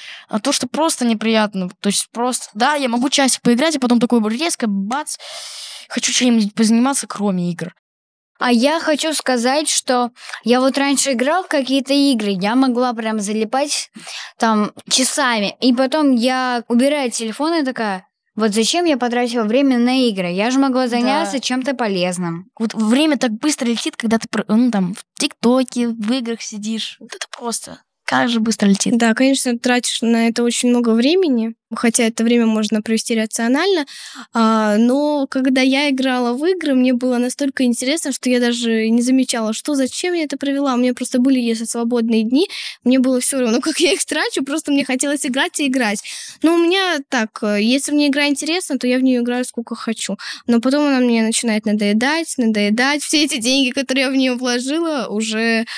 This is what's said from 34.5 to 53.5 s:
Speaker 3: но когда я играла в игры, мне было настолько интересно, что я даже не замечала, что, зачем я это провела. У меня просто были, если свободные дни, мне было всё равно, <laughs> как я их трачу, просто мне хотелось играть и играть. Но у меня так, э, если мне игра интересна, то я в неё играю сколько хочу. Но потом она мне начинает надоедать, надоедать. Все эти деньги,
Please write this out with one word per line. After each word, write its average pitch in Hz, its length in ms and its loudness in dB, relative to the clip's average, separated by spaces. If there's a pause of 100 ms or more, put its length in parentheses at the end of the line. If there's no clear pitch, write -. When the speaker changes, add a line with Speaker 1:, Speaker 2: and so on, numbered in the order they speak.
Speaker 3:
но 277 540 2
когда 262 320 2
я 269 260 2
играла 254 460 0
в 277 100 -4
игры, 339 300 0
мне 254 180 2
было 254 240 0
настолько 254 480 -2
интересно, 254 480 -2
что - 160 -4
я 247 120 4
даже 233 500 0
не 233 100 4
замечала, 240 540 0
что, - 200 -4
зачем 269 380 -2
я 330 120 0
это 285 120 -6
провела. 277 380 -2
У - 20 0
меня 247 160 2
просто 247 260 -4
были, 254 220 4
если 226 240 -2
свободные 233 600 0
дни, 262 240 2 (360)
мне 254 140 4
было 254 220 2
всё 262 200 -2
равно, 240 200 2
<laughs> - 20 -4
как 302 180 -2
я 349 140 4
их - 100 -2
трачу, 339 400 -2
просто 302 260 -4
мне 277 140 2
хотелось 277 400 -2
играть 285 360 -2
и 294 80 0
играть. 240 340 -2 (400)
Но 320 120 4
у 339 40 4
меня 349 400 2 (100)
так, 220 340 -2
э, 208 200 0
если 269 300 2
мне 294 160 2
игра 285 180 0
интересна, 302 520 -2
то - 80 -4
я 247 120 2
в 262 40 0
неё 254 200 2
играю 247 240 -4
сколько - 280 -10
хочу. - 440 -6 (280)
Но 233 140 4
потом 285 280 2
она 269 100 2
мне 233 240 4
начинает 220 420 0
надоедать, 220 720 0
надоедать. 226 640 2
Все - 220 2
эти 269 140 -2
деньги, 254 320 2